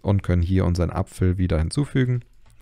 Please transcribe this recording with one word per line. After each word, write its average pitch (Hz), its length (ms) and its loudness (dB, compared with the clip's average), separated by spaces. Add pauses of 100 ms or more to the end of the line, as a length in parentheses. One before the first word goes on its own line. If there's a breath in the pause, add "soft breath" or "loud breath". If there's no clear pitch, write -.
und 98 220 0
können 87 180 2
hier 92 240 2
unseren 87 240 0
Apfel 92 480 -2
wieder 85 220 0
hinzufügen. 123 640 -2 (400 soft breath)